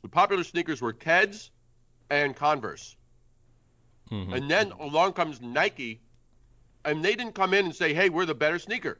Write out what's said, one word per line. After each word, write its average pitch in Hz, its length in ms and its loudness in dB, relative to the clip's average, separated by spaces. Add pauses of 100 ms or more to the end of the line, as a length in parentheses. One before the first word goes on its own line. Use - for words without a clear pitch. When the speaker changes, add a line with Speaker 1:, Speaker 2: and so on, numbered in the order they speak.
Speaker 1:
the 98 60 -14
popular 185 360 2
sneakers 160 380 -4
were 117 100 -2
Keds 196 580 2 (600)
and 143 260 0
Converse. 135 580 -2 (1160)
Speaker 2:
Mm-hmm. 98 240 -8
Speaker 1:
And 139 160 -4
then 196 220 2
along 160 420 0
comes 151 260 -2
Nike, 123 600 -4 (840)
and 156 200 -2
they 214 100 2
didn't 220 200 -6
come 190 200 2
in 196 120 4
and 160 80 -4
say, 160 180 0
"Hey, 185 160 4
we're 175 180 0
the 160 80 -2
better 151 240 0
sneaker." 196 420 -6